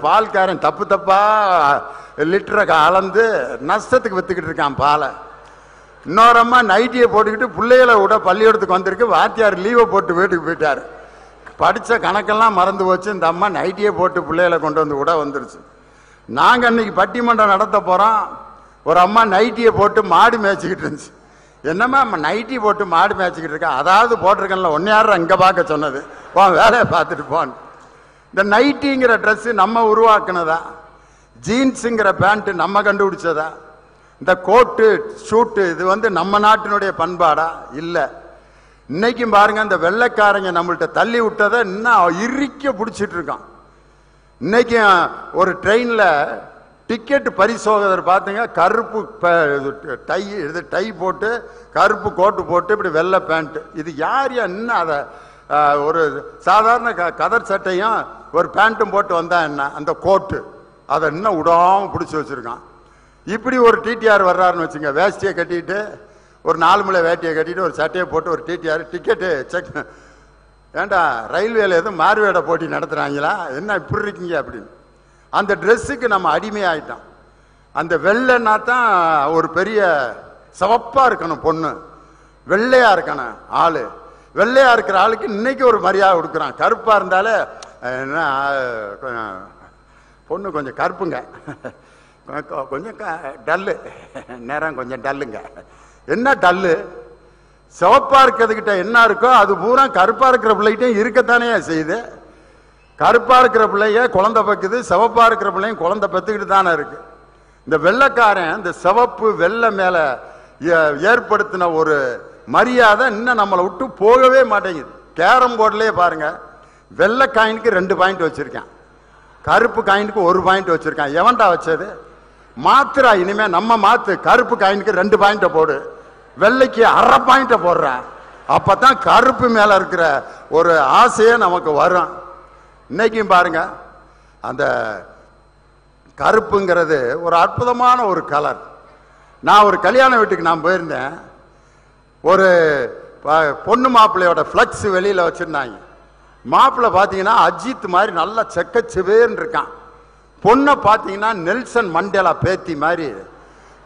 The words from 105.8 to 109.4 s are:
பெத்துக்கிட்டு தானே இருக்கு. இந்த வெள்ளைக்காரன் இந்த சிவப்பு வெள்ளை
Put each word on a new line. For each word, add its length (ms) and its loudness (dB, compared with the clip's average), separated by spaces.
பெத்துக்கிட்டு 360 -4
தானே 260 2
இருக்கு. 260 -6
இந்த 140 -2
வெள்ளைக்காரன் 800 2
இந்த 160 -8
சிவப்பு 640 0
வெள்ளை 360 0